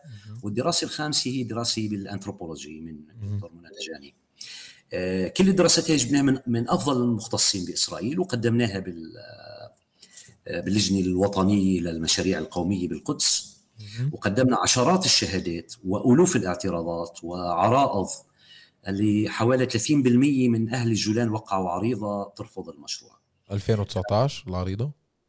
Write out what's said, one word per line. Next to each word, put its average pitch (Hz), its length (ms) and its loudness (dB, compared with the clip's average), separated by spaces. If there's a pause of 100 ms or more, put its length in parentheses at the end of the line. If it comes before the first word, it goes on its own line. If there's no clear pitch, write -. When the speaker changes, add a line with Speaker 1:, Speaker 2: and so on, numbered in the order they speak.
(280)
Speaker 1:
مهم. 110 160 -14
Speaker 2:
والدراسة 170 420 -2
الخامسة 147 460 -2
هي 131 120 -2
دراسة 113 460 -2
بالأنثروبولوجي 92 920 -8
من 78 240 -14 (160)
Speaker 1:
مهم. 101 140 -6
Speaker 2:
دكتور 98 180 -10
منى 85 140 -20
الجاني. - 480 -14 (800)
آه، 92 340 -2
كل 190 220 4
الدراسات 165 420 4
هاي 151 60 4
جبناها 139 240 2
من، 135 260 4
من 117 220 0
أفضل 139 340 0
المختصين 104 640 0
بإسرائيل، 87 540 -4
وقدمناها 117 600 0
بال-، 82 380 -12 (1300)
آه، 90 120 -8
باللجنة 98 400 2
الوطنية 95 800 2
للمشاريع 82 600 0
القومية 87 480 -2
بالقدس. - 680 -2 (220)
Speaker 1:
مهم. 113 340 -6
Speaker 2:
وقدمنا 123 440 2
عشرات 131 480 4
الشهادات 90 680 0 (120)
وألوف 127 500 6
الاعتراضات 85 880 -2
وعرائض، 90 840 2 (800)
اللي 104 420 0
حوالي 127 360 2
ثلاثين 139 380 2
بالمية 127 460 4
من 113 240 0
أهل 123 140 0
الجولان 107 420 0
وقعوا 98 400 -4
عريضة 101 600 -4
ترفض 90 400 -14
المشروع. - 420 -14 (400)
Speaker 1:
ألفين 104 280 0
وتسعتاش 104 680 -2
العريضة؟ 95 440 -4 (360)